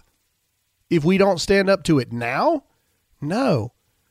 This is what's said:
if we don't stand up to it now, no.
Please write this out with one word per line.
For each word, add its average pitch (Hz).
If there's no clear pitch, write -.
if 165
we 185
don't 190
stand 196
up 190
to 160
it 120
now, 143
no. 156